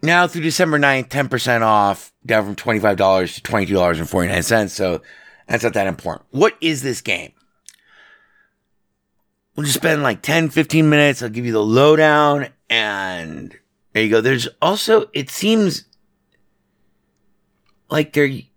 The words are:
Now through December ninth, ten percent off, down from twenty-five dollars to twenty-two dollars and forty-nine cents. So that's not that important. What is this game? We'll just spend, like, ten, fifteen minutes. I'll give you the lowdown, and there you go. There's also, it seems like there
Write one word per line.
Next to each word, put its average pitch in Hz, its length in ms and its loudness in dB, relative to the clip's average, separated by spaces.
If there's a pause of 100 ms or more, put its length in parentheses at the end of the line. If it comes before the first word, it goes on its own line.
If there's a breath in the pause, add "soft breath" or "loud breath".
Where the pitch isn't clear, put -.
Now 175 240 2
through 170 160 -6
December 160 360 0
ninth, 135 320 0
ten 135 180 -4
percent 120 360 -2
off, 104 480 2 (120)
down 110 200 0
from 98 120 -10
twenty-five 107 400 0
dollars 95 380 2
to - 80 -18
twenty-two 101 320 -2
dollars 87 240 2
and 80 100 -6
forty-nine 87 340 -2
cents. 107 320 0
So 90 280 -4 (460 loud breath)
that's 117 160 -4
not 117 100 -2
that 101 120 -2
important. - 440 -10
What 180 300 0
is 156 220 -4
this 131 180 -6
game? 87 320 -8 (2250 soft breath)
We'll 147 120 -6
just 139 100 -2
spend, 156 260 -2
like, 120 200 -2
ten, 160 260 0
fifteen 156 400 2
minutes. 147 340 2
I'll 120 60 -6
give 113 160 -8
you 117 80 -4
the 110 100 2
lowdown, 147 840 4 (220)
and 95 840 -4 (380)
there 110 100 0
you 107 80 0
go. 113 100 4
There's 123 280 -2 (120)
also, 214 520 2
it 139 180 -8
seems 208 540 0 (2000)
like 151 240 -2
there 143 160 2 (260)